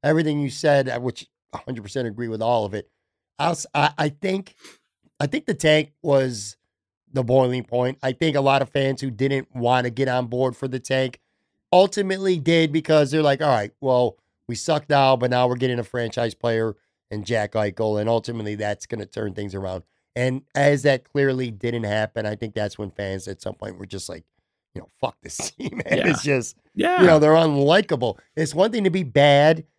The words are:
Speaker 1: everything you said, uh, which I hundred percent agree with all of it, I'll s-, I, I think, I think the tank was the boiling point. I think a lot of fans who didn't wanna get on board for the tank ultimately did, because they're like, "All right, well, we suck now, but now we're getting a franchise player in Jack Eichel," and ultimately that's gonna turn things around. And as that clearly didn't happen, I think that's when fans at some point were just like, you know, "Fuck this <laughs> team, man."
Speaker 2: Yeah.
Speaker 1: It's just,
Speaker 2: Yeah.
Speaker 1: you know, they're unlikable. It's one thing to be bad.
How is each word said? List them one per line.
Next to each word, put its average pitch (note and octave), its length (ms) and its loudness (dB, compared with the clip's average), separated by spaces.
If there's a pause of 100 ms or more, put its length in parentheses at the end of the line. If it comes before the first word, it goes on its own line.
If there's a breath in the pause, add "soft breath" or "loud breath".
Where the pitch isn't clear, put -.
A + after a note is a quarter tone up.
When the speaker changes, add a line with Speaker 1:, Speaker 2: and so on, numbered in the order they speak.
Speaker 1:
everything D3+ 360 0
you C#3+ 120 -2
said, C#3 360 2
uh, A#2+ 120 -4
which B2 280 -8 (240)
I - 60 -12
hundred A#2+ 240 -10
percent A#2 260 -6
agree A2+ 200 -8
with A2 160 -6
all A2+ 220 2
of G2 100 -8
it, - 140 -8 (500)
I'll D#3 120 0
s-, E3 220 -6
I, D3+ 240 2
I D3+ 120 0
think, F#3+ 440 -6 (680 loud breath)
I D3 80 -2
think - 200 -6
the A3+ 80 -2
tank D3+ 380 2 (100)
was C3 520 0 (560)
the C3 120 -2
boiling B2+ 420 2
point. B2 380 -2
I C3 100 -2
think D#3 240 -2
a C#3 40 2
lot C#3 200 2
of C3 80 -4
fans C3+ 320 -2
who C3+ 100 -4
didn't C3 420 -2
wanna B2 360 0
get B2 180 -2
on B2+ 200 -2
board B2 280 -2
for C3+ 140 -8
the B2+ 100 -6
tank C3 400 -4 (520)
ultimately F#3+ 680 2
did, D#3+ 320 2
because D3+ 400 2
they're D#3 120 0
like, C#3 180 2
"All D3+ 80 0
right, G#2+ 220 0 (100)
well, B2 360 0 (300)
we A#2+ 80 -6
suck D3+ 340 -2
now, C3+ 260 6
but B2 140 -2
now B2 180 2
we're B2 80 0
getting B2 240 -2
a A#2 40 -6
franchise A#2 500 -4
player A2+ 420 -2 (360)
in G#2 120 -8
Jack G#2 300 -4
Eichel," G#2+ 460 -2
and G#2+ 100 -2
ultimately A2+ 460 -4
that's G#2 300 -6
gonna G#2 200 -10
turn G#2+ 280 -8
things G2+ 220 -8
around. F#2+ 280 -8 (320)
And B2+ 280 -2 (120)
as C#3+ 280 2
that C3+ 200 2
clearly C3 480 -2
didn't A#2 320 -6
happen, G#2+ 420 -4
I G#2+ 100 -4
think G#2 200 -10
that's G#2 220 -6
when G2+ 140 -10
fans G2 360 -8
at G2 140 -12
some F#2+ 140 -10
point G2+ 220 -14
were F#2+ 80 -16
just F#2 240 -12
like, E2+ 140 -14 (500)
you - 80 -14
know, - 60 -20 (120)
"Fuck - 220 -6
this - 160 -14
<laughs> - 140 -8
team, - 340 -10
man." - 140 0
Speaker 2:
Yeah. F#3 100 0
Speaker 1:
It's - 140 -2
just, C3+ 320 -2 (200)
Speaker 2:
Yeah. D#4+ 260 2
Speaker 1:
you F3+ 60 8
know, D#3+ 120 8
they're D3+ 140 6
unlikable. D3 840 2 (180 soft breath)
It's D#3 200 -4
one G3 160 4
thing A3 140 -2
to F#3+ 40 4
be F3+ 140 0
bad. D3 600 6 (140)